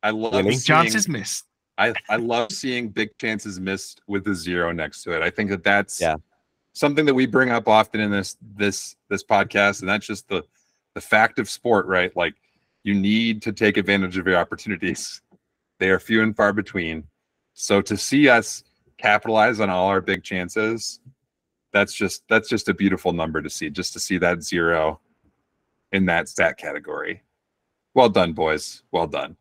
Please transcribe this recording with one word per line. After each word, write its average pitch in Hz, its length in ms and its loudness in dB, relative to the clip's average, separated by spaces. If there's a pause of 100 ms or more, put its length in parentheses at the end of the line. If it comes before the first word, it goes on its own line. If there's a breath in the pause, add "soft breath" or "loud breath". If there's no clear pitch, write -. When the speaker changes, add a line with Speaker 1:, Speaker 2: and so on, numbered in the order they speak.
Speaker 1:
I 107 100 0
love 110 220 -4
Speaker 2:
Winning. 98 200 2
Speaker 3:
Big 127 100 -4
chances 196 400 2
Speaker 1:
seeing 170 160 -4
Speaker 3:
missed. - 260 -10 (320)
Speaker 1:
I, 107 160 0 (140)
I 104 100 -2
love 117 340 -2
seeing 123 380 -6
big 107 280 -6
chances 107 420 -6
missed 95 480 -8
with 101 160 -4
the 101 100 -2
zero 87 380 -2
next 80 320 -8
to - 80 -8
it. 80 120 -2
I 85 60 0
think 104 200 -4
that 98 140 -4
that's 101 360 0
Speaker 2:
Yeah. 80 160 0 (580)
Speaker 1:
something 147 320 2
that 143 80 4
we 131 120 4
bring 127 260 2
up 113 160 0
often 107 320 4
in 104 120 0
this, 98 260 -2 (180)
this, 101 400 -2 (140)
this 95 140 -4
podcast, 101 580 2
and 92 80 -6
that's 104 180 -2
just 104 220 -10
the, 90 140 -4 (500)
the 98 80 -10
fact 110 380 2
of 110 100 -4
sport, 110 380 2
right? 90 280 0
Like, 85 200 -2 (480)
you 101 100 0
need 107 500 0
to 117 80 -6
take 104 260 2
advantage 95 400 0
of 90 100 -2
your 92 100 4
opportunities. 85 840 -6 (580)
They 92 100 2
are 92 100 4
few 113 220 0
and 110 140 0
far 101 180 2
between. 85 500 -6 (520)
So - 260 0
to 101 160 -4
see 139 320 4
us 117 340 2 (340)
capitalize 110 640 2
on 104 100 2
all 92 180 2
our 98 140 2
big 92 220 -2
chances, 107 760 -4 (720)
that's 101 240 2
just, - 320 -4
that's 110 220 4
just 110 200 -2
a 101 40 4
beautiful 92 400 0
number 80 280 -2
to 73 80 -10
see, 78 220 -10
just 87 220 -8
to - 60 -16
see 92 200 -2
that 87 240 0
zero 82 560 0 (920)
in 95 140 2
that 85 240 0
stat 82 280 0
category. 76 680 -10 (720)
Well 123 140 6
done, 90 240 2
boys. 78 580 -2
Well 82 160 0
done. 71 340 -8